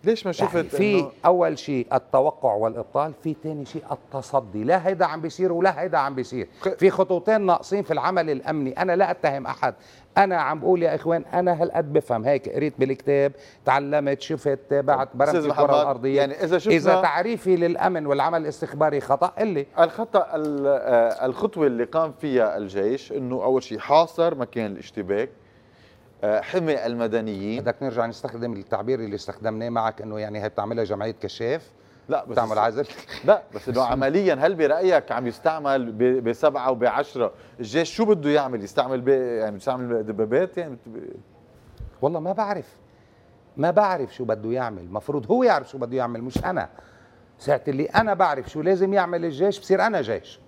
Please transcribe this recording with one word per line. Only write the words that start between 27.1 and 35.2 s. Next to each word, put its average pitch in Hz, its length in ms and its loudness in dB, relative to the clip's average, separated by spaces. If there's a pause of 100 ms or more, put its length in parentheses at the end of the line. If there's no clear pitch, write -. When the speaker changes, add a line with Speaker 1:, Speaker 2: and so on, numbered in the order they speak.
Speaker 2:
بدك 117 200 -4
نرجع 120 240 -2
نستخدم 117 460 -8
التعبير 107 480 -4
اللي 104 140 -6
استخدمناه 110 540 -6
معك 113 340 0
إنه 107 160 -8
يعني 107 240 -6
هي 107 60 -2
بتعملها 107 360 -2
جمعية 104 360 -4
كشاف؟ 123 500 -4 (380)
Speaker 1:
لا، 143 160 0
بس 131 60 -14
Speaker 2:
بتعمل 113 220 0
Speaker 1:
الس-، 107 60 2
Speaker 2:
عزل؟ 113 280 2 (380)
Speaker 1:
لا، 196 180 6 (120)
بس 107 140 -8
إنه 127 140 2
عمليًا 139 520 2
هل 160 200 2
برأيك 160 580 2
عم 123 140 -2